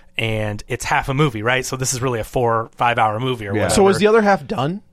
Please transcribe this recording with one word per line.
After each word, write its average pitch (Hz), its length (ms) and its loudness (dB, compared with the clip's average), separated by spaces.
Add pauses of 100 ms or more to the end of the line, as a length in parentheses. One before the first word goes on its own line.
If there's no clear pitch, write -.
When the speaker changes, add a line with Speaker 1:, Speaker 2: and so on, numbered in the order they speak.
(180)
Speaker 1:
and 107 500 -4
it's - 160 -6
half 143 260 -2
a 135 40 -2
movie, 131 300 0
right? 127 220 0
So 139 100 -6
this 127 180 -4
is 117 80 -6
really 123 180 -2
a 104 40 -6
four, 113 520 -2
five 120 220 0
hour 110 220 2
movie 123 260 -4
or 98 80 -6
Speaker 2:
Yeah. 104 100 0
Speaker 1:
whatever. - 120 2
Speaker 3:
So 196 140 6
is 196 100 2
the 208 80 6
other 220 160 6
half 196 240 2
done? 175 340 -4 (120)